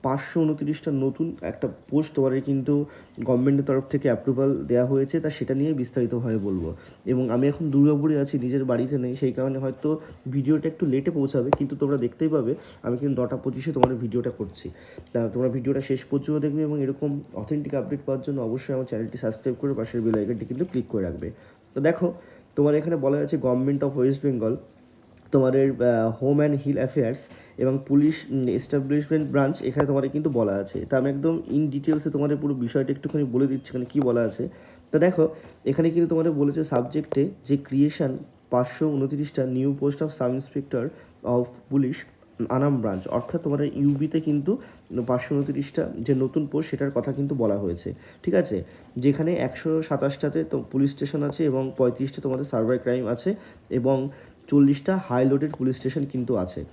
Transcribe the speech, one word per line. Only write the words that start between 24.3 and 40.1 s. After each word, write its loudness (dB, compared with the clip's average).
তোমাদের, 6
আহ, -2
Home 4
and 2
Hill 0
Affairs -2
এবং 4
পুলিশ, 6
উম, 0
এস্টাবলিশমেন্ট 0
ব্রাঞ্চ, 2
এখানে 0
তোমাদের 2
কিন্তু -2
বলা 2
আছে। -8
তা 0
আমি 2
একদম 0
in 4
ডিটেলসে -2
তোমাদের 2
পুরো 0
বিষয়টা 0
একটুখানি -2
বলে 4
দিচ্ছি -4
এখানে -4
কী 2
বলা 4
আছে। -6
তা 2
দেখো, 4
এখানে 2
কিন্তু 4
তোমাদের 2
বলেছে 2
সাবজেক্টে 0
যে 4
creation 2
পাঁচশো 2
ঊনত্রিশটা -2
new 2
post 0
of -4